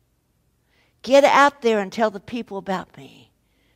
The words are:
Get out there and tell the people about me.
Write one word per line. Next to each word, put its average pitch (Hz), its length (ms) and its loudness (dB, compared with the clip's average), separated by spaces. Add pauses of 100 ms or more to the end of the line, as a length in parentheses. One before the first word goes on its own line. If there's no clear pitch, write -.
(1040)
Get 277 220 2
out - 380 4
there 220 180 0
and 190 120 -8
tell 220 180 -2
the 202 100 -14
people - 380 -12
about 185 380 -10
me. - 340 -20 (460)